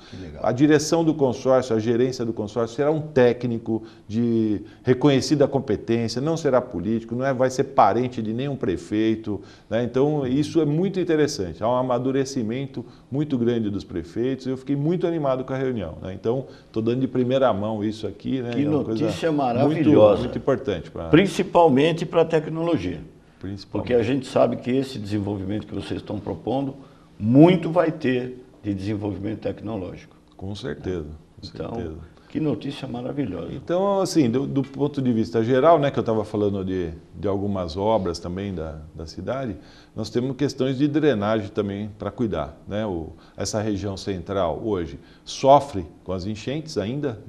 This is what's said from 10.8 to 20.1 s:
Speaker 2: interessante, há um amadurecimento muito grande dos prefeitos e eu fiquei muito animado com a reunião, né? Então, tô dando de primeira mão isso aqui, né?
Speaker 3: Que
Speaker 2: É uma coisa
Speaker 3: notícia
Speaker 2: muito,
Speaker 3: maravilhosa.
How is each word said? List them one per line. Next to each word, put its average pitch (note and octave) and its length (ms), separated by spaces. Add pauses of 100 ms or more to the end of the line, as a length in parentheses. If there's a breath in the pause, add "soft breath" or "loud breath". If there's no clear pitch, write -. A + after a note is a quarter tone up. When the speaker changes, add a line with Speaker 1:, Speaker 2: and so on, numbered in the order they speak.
Speaker 2:
interessante, D3 640
há A2 40
um B2 80
amadurecimento B2+ 1120 (260 loud breath)
muito C#3+ 260
grande A#2 320
dos G2+ 140
prefeitos A2+ 600
e B2 40
eu C3 80
fiquei C#3+ 180
muito E3 320
animado C#3 360
com C3+ 100
a C3 40
reunião, A#2 440
né? F#2 120
Então, A2+ 320 (260 loud breath)
tô A2+ 100
dando A#2 200
de C3 60
primeira C3 460
mão G#2 300
isso G#2+ 220
aqui, B2 360
né? A#2+ 100
Speaker 3:
Que B2+ 120
Speaker 2:
É D3 60
uma C#3+ 140
coisa A2 220
Speaker 3:
notícia - 260
Speaker 2:
muito, C#3+ 120
Speaker 3:
maravilhosa. C3 800